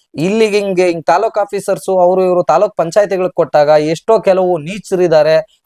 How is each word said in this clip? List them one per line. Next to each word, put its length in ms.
ಇಲ್ಲಿಗೆ 440
ಹಿಂಗೆ 280
ಹಿಂಗ್ 200
ತಾಲೂಕ್ 320
ಆಫೀಸರ್ಸು 600
ಅವರು 260
ಇವರು 180
ತಾಲೂಕ್ 340
ಪಂಚಾಯತಿಗಳಿಗೆ 540
ಕೊಟ್ಟಾಗ 380
ಎಷ್ಟೋ 500
ಕೆಲವು 400
ನೀಚರು 440
ಇದ್ದಾರೆ, 640